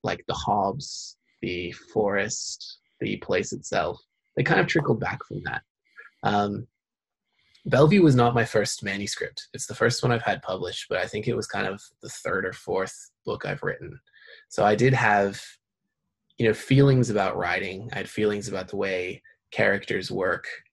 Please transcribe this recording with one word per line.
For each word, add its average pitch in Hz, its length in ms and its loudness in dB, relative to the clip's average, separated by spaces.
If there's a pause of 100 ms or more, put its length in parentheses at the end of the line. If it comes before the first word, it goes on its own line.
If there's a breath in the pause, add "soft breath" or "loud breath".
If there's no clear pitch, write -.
like 87 240 -4
the - 60 -4
Hobbs, - 840 -4 (260)
the 90 300 -6
forest, - 1080 -4 (200)
the 101 180 -4
place 95 360 -2
itself, - 460 -4 (360)
they 139 80 2
kind 170 160 2
of 180 80 4
trickled 147 320 2
back - 260 -6
from - 200 -10
that. - 160 -8 (640 loud breath)
Um, 104 440 0 (1000)
Bellevue 151 380 6
was 143 120 8
not 120 200 6
my 117 100 4
first - 380 0
manuscript. - 680 -6
It's - 140 -10
the - 80 -10
first 120 280 0
one 123 80 4
I've 117 100 0
had 101 200 -2
published, 90 480 -8
but 90 100 -2
I 92 80 -4
think 107 200 -6
it 117 80 0
was 107 120 -6
kind 101 180 -4
of 98 160 -8 (200)
the - 80 -14
third 95 360 -4
or 92 80 -6
fourth 95 400 -4 (320)
book - 200 -6
I've 95 180 -6
written. - 340 -8 (520 loud breath)
So 107 160 0
I 107 100 6
did 127 180 6
have, 104 480 2 (960)
you 117 80 0
know, 110 80 4
feelings 135 560 6
about 98 280 0
writing. 95 560 -4
I - 60 -6
had 95 100 -8
feelings 104 400 0
about 95 180 -6
the - 80 -10
way 92 460 -4 (300 soft breath)
characters 98 600 0
work. 92 340 -2 (280)